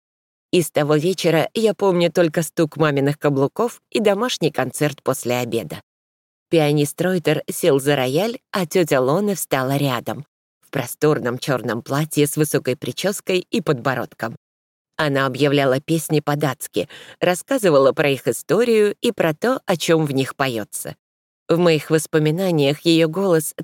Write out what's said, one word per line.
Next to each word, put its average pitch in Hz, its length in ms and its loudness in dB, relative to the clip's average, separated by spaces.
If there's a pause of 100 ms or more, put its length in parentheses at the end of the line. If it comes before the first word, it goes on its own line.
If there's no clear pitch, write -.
(520)
И 180 100 4
с - 100 -4
того 147 240 2
вечера 160 580 0
я 220 200 0
помню 175 380 2
только 175 300 2
стук 160 360 -2
маминых 143 420 2
каблуков 143 600 -2 (100)
и 240 80 0
домашний 208 520 0
концерт 135 520 -4
после 123 340 -2
обеда. 113 440 -6 (680)
Пианист 147 520 2
Ройтер 165 480 0
сел 147 300 2
за 143 160 0
рояль, 147 440 -2 (120)
а 190 140 -2
тётя 156 360 2
Лона 185 340 0
встала 135 420 -2
рядом, 127 480 -4 (360)
в - 100 -20
просторном 123 680 -2
чёрном 117 440 -4
платье 147 440 0
с - 120 -4
высокой 143 380 -2
причёской 185 640 -4
и 220 220 -4
подбородком. 123 760 -4 (600)
Она 139 320 0
объявляла 139 520 2
песни 160 400 -2
по-датски, 147 680 -4 (320)
рассказывала 175 680 2
про 147 180 0
их 135 180 -2
историю 208 720 2
и 240 100 0
про 170 220 0
то, 247 320 -2
о 180 120 -2
чём 160 280 2
в 143 60 -4
них 131 240 -4
поётся. 117 600 -6 (520)
В 165 100 2
моих 165 320 2
воспоминаниях 156 920 0
её 165 260 4
голос 170 560 0